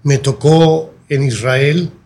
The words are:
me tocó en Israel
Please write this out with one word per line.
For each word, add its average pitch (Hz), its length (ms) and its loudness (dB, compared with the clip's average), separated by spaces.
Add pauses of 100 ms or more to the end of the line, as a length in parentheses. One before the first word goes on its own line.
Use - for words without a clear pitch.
me 139 140 0
tocó 160 760 0 (160)
en 139 140 -2
Israel 135 680 -2 (140)